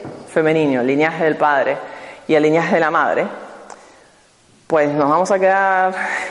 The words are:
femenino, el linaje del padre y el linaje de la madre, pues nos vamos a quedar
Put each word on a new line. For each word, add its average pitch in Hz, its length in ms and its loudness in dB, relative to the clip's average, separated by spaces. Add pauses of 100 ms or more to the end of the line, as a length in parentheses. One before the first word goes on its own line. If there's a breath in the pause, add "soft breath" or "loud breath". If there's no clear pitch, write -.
(320)
femenino, 156 500 2
el 123 60 0
linaje 160 360 0
del 151 140 0
padre 143 400 0 (500 loud breath)
y 156 80 2
el 151 80 4
linaje 165 320 2
de 165 60 4
la 156 100 0
madre, 139 340 0 (1400 loud breath)
pues 147 240 2
nos 147 180 2
vamos 180 220 2
a 196 80 2
quedar 190 560 2 (360 loud breath)